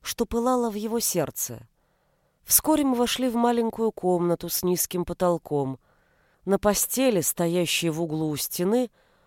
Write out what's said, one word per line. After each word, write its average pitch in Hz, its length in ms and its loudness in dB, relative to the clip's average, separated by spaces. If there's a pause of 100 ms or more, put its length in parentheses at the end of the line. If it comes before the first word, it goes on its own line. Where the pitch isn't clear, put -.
что - 240 -4
пылало 240 440 0
в 202 60 -6
его 220 240 -4
сердце. 127 680 -4 (840)
Вскоре 302 340 4
мы 262 120 2
вошли 247 340 0
в 226 60 -2
маленькую 233 560 2
комнату 175 580 0
с - 140 -2
низким 180 420 -2
потолком. 151 720 -2 (680)
На 190 120 4
постели, 208 640 2
стоящей 170 680 0
в 156 100 -6
углу 156 280 -2
у 151 80 -2
стены, 214 520 0 (380)